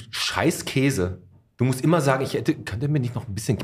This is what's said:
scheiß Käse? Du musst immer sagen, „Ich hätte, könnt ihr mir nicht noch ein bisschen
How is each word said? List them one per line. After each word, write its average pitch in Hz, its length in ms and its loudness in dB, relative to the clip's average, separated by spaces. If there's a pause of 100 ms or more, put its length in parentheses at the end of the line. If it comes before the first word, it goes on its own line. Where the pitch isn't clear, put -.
scheiß - 560 -2
Käse? 104 560 0 (360)
Du 120 60 0
musst 127 180 0
immer 160 200 4
sagen, 135 220 2
„Ich - 100 -4
hätte, 139 220 0
könnt 113 280 -6
ihr 143 60 0
mir 151 100 2
nicht 123 160 -2
noch 113 120 -8
ein 98 60 -8
bisschen 98 300 0